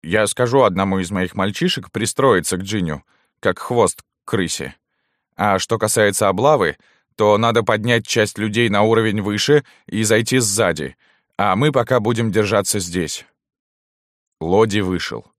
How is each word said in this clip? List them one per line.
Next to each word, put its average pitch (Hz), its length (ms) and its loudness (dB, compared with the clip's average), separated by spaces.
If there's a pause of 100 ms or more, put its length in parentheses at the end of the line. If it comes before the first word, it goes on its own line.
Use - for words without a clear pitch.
«Я 101 240 2
скажу 123 340 2
одному 95 380 2
из 87 100 -6
моих 92 240 -4
мальчишек 107 560 -4
пристроиться 110 640 0
к 90 40 -6
Джиню, 92 440 -6 (360)
как 92 180 -2
хвост 117 440 0
к - 20 -20 (200)
крысе. 85 520 -6 (580)
А 98 240 0
что - 180 -2
касается 104 520 2
облавы, 101 480 2 (400)
то 104 200 4
надо 113 280 0
поднять 110 420 0
часть - 320 -2
людей 110 300 0
на 101 140 2
уровень 110 380 2
выше 104 440 0 (220)
и 110 180 -4
зайти 113 340 2
сзади, 95 580 -2 (400)
а 98 200 0
мы 143 160 0
пока 127 260 2
будем 113 320 -2
держаться 101 480 0
здесь». 85 480 -6 (1120)
Лоди 101 400 2
вышел. 87 580 -4